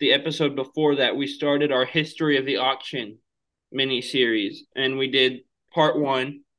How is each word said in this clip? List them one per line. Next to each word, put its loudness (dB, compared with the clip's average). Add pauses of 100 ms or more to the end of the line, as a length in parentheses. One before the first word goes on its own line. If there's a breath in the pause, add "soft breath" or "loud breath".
the 2
episode 0
before 0
that, 2
we -2
started 0
our 2
History 0
of 0
the -2
Auction -4 (580)
miniseries. 0 (180)
And -2
we -2
did 2 (340)
part 2
one. -2 (180)